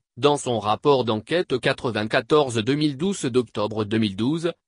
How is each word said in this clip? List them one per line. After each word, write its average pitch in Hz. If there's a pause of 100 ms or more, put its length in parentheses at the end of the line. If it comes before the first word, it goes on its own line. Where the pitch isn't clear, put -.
(180)
dans 143
son 123
rapport 107
d'enquête 120
quatre-vingt-quatorze 120
deux 131
mille 147
douze 180
d'octobre 110
deux 107
mille 104
douze, 156 (160)